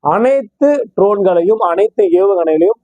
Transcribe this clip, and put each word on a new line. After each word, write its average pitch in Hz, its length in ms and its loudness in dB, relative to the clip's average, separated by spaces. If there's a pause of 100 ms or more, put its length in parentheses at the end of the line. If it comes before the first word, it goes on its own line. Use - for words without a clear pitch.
அனைத்து 262 640 -2 (240)
ட்ரோன்களையும் 196 720 0
அனைத்து 196 460 0
ஏவுகணைகளையும் 180 720 0